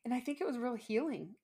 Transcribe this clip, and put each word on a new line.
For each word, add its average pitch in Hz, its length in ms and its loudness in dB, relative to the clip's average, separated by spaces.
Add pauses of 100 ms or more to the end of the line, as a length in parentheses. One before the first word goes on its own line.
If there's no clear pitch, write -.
and 240 100 2
I 247 60 2
think 285 200 -2
it 381 60 2
was 262 120 0
real 240 180 0
healing 220 680 0